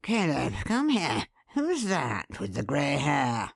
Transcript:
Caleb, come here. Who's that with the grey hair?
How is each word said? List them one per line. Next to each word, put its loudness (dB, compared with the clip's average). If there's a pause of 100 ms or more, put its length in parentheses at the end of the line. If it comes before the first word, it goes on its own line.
Caleb, 0 (100)
come 2
here. 0 (280)
Who's 0
that -2
with -6
the -2
grey 0
hair? 0